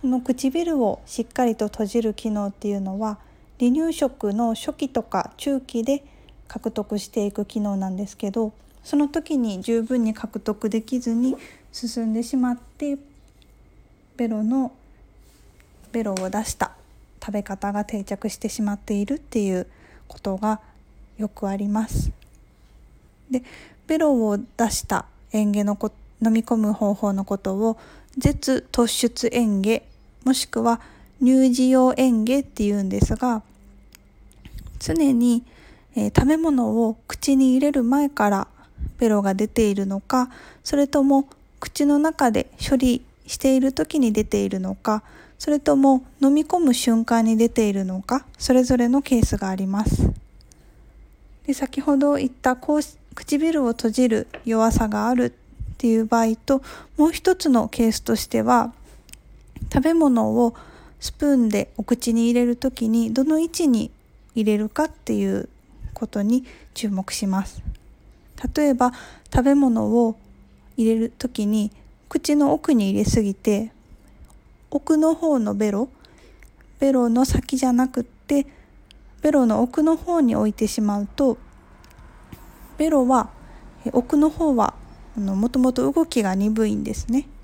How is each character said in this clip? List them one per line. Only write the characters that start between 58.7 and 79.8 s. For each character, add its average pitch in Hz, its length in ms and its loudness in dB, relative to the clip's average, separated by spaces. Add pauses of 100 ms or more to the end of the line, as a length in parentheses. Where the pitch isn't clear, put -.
食 269 100 2
べ 320 120 2
物 247 360 2
を 233 240 2 (460)
ス - 120 -12
プ - 140 -4
ー 285 100 4
ン 233 120 2
で 208 280 -2
お 220 60 -8
口 240 320 -2
に 233 120 2
入 240 80 2
れ 240 120 2
る 240 80 0
と 262 160 -4
き 233 180 -4
に 226 240 0
ど 262 120 0
の 311 160 0
位 330 60 0
置 330 220 -2
に 226 220 0 (460)
入 220 80 0
れ 208 140 2
る 214 100 -4
か 302 160 -2
っ 311 40 -4
て - 260 -8
い 196 220 -2
う - 120 -8 (440)
こ - 140 -8
と 202 160 -4
に 240 220 0 (300)
注 220 140 -6
目 190 220 -6
し - 160 -6
ま 190 200 -2
す。 - 160 -14 (920)
例 302 140 2
え 269 60 4
ば、 247 180 2 (400)
食 254 120 2
べ 277 100 4
物 240 320 2
を 226 300 2 (600)
入 220 140 2
れ 226 80 2
る 226 180 -2
と - 120 -8
き 208 180 -4
に 208 240 0 (380)
口 294 260 0
の 294 180 4
奥 - 220 2
に 202 160 2
入 202 100 0
れ 214 40 2
す - 180 2
ぎ 196 120 -2
て、 214 360 -2 (1000)
奥 302 260 0
の 320 180 4
方 320 240 0
の 208 160 -2
ベ 208 160 0
ロ、 214 180 -2 (920)
ベ 277 120 4
ロ 240 160 2
の 240 160 4
先 - 320 -2
じ 262 100 0
ゃ 254 60 2
な 254 160 2
く 254 120 -4
っ - 40 -4
て、 - 420 -2 (760)
ベ 302 80 2
ロ 277 160 4
の 220 160 2
奥 247 200 0